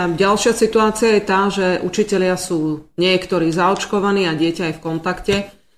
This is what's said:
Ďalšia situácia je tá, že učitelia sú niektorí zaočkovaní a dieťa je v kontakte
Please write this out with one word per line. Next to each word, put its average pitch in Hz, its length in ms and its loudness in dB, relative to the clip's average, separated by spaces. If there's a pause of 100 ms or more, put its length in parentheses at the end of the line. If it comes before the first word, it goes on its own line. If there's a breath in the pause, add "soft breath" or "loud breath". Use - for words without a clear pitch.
Ďalšia 196 480 2
situácia 220 540 2 (100)
je 202 80 0
tá, 196 240 2
že 185 320 0
učitelia 185 560 0
sú 156 560 -4
niektorí 180 560 0
zaočkovaní 196 800 0
a 156 80 -2
dieťa 165 320 -2
je 156 80 -8
v - 60 -18
kontakte 175 520 -4 (420)